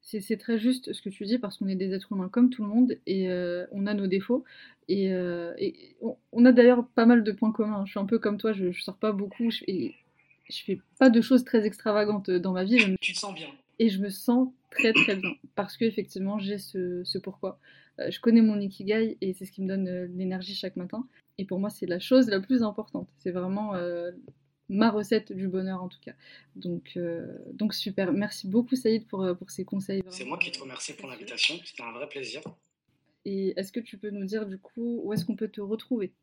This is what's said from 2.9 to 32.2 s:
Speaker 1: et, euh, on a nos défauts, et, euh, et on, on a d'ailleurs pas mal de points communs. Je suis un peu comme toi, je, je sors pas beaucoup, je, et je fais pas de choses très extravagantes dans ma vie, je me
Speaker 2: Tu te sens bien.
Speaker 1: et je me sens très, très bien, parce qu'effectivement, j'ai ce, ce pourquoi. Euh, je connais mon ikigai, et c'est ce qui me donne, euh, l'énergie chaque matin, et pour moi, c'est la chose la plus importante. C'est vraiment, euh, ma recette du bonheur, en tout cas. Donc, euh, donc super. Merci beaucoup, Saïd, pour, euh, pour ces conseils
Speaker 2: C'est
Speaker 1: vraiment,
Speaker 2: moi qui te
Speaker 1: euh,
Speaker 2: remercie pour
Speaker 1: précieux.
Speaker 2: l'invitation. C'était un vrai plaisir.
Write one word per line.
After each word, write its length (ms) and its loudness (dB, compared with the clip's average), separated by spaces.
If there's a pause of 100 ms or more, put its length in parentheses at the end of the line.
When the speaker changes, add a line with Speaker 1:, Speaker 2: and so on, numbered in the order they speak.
Speaker 1:
et, 240 0
euh, 440 -2
on 140 -4
a 80 0
nos 120 0
défauts, 380 0 (440)
et, 240 2
euh, 460 -4
et 420 -6
on, 160 -8 (160)
on 140 8
a 60 12
d'ailleurs 420 10
pas 100 6
mal 200 10
de 80 0
points 200 0
communs. 320 -2
Je 60 -10
suis 100 -6
un 60 -2
peu 120 2
comme 200 0
toi, 140 -2
je, 180 -2
je 120 -8
sors 140 -10
pas 160 0
beaucoup, 380 -2
je, 160 -6
et 280 -4 (540)
je 140 -12
fais 180 -4 (180)
pas 120 10
de 100 6
choses 240 4
très 220 2
extravagantes 640 0
dans 220 0
ma 120 -2
vie, 140 4
je 140 4
me 60 0
Speaker 2:
Tu 140 -6
te 60 -8
sens 160 -8
bien. 160 -14 (280)
Speaker 1:
et 120 4
je 80 -4
me 100 -4
sens 440 0 (180)
très, 220 2
très 240 2
bien, 180 -6 (220)
parce 200 -6
qu'effectivement, 640 -4
j'ai 200 -6
ce, 460 -8
ce 140 -6
pourquoi. 400 -10 (400)
Euh, 120 -4
je 100 -10
connais 200 6
mon 200 4
ikigai, 600 -2
et 140 -4
c'est 100 -12
ce 80 -14
qui 100 -12
me 60 -4
donne, 200 -2
euh, 260 -6
l'énergie 400 -6
chaque 220 -8
matin, 300 -8 (300)
et 80 -6
pour 140 -4
moi, 120 -2
c'est 160 -10
la 120 -2
chose 300 6
la 120 2
plus 220 2
importante. 560 -6
C'est 120 -6
vraiment, 440 -2
euh, 360 -4 (600)
ma 200 4
recette 420 0
du 160 -4
bonheur, 340 -4
en 60 -10
tout 120 -18
cas. 140 -20 (420)
Donc, 400 -10
euh, 420 -6 (140)
donc 220 -2
super. 380 -2
Merci 360 -2
beaucoup, 280 2
Saïd, 300 2
pour, 160 -6
euh, 120 0
pour 160 -14
ces 140 -8
conseils 460 -4
Speaker 2:
C'est 140 -12
Speaker 1:
vraiment, 60 -12
Speaker 2:
moi 80 -6
qui 120 -6
te 80 -12
Speaker 1:
euh, 40 -14
Speaker 2:
remercie 300 -12
pour 140 -16
Speaker 1:
précieux. 100 -14
Speaker 2:
l'invitation. 380 -4 (100)
C'était 200 -16
un 80 -12
vrai 160 -10
plaisir. 340 -12 (840)